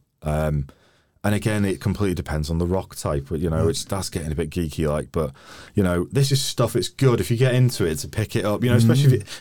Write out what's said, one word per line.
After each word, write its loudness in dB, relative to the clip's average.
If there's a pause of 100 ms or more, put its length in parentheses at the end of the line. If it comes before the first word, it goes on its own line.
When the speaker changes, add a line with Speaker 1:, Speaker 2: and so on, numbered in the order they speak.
(240)
Speaker 1:
Um, 0 (560)
and 2
again, 0
it -2
completely 0
depends -4
on -2
the 0
rock -2
type. -4
But, -4
you -2
know, 0
Speaker 2:
Right. 4
Speaker 1:
it's, -2
that's -6
getting -6
a -2
bit -4
geeky, -2
like. -4
But, -2 (440)
you 4
know, 0
this 2
is 2
stuff. -2
It's -2
good 2
if -2
you 2
get 2
into 2
it -2
to -10
pick -4
it 0
up. 0
You 2
know, 6
especially 6
if, 6
Speaker 2:
Mm. 4
Speaker 1:
you, 2 (220)